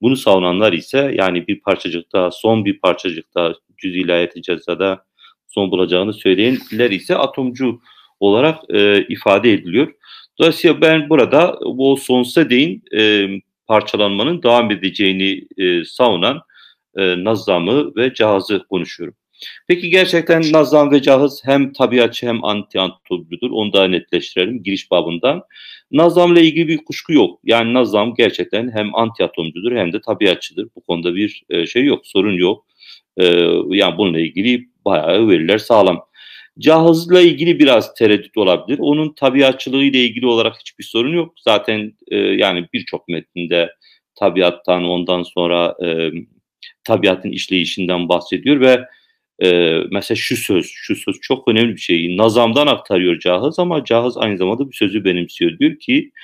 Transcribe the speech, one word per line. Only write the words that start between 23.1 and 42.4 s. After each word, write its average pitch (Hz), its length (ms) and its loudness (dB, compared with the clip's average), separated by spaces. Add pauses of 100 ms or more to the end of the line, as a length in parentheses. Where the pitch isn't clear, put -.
Onu 104 220 -4
da 95 140 4
netleştirelim 90 760 -4
giriş 95 280 -6
babından. 87 520 -2 (480)
Nazam'la 170 480 4
ilgili 160 280 4
bir 160 100 -2
kuşku - 360 -8
yok. 107 300 2
Yani 117 300 0
Nazam 113 440 0
gerçekten 110 580 -2
hem 107 120 -4
anti-atomcudur 95 880 -4
hem 90 180 -2
de 101 80 -8
tabiatçıdır. 90 760 -4
Bu 87 60 -20
konuda 87 340 -4
bir, 101 340 -6
e, 82 160 -2
şey 120 180 -2
yok, 139 240 -2
sorun 101 260 0
yok. 90 320 -2 (520)
E, 92 80 2 (440)
yani 92 280 0
bununla 90 220 0
ilgili 104 480 -2 (180)
bayağı 92 440 2
veriler 87 280 2
sağlam. 98 480 2 (540)
Cahaz'la 165 600 4
ilgili 165 380 2
biraz 131 340 4
tereddüt 104 440 0
olabilir. 101 440 0
Onun 151 320 -2
tabiatçılığı 135 720 0
ile 131 220 2
ilgili 120 220 -2
olarak 113 320 0
hiçbir - 240 -20
sorun 123 300 -2
yok. 165 240 -4
Zaten, 107 560 -2 (140)
e, - 100 -4
yani 98 560 0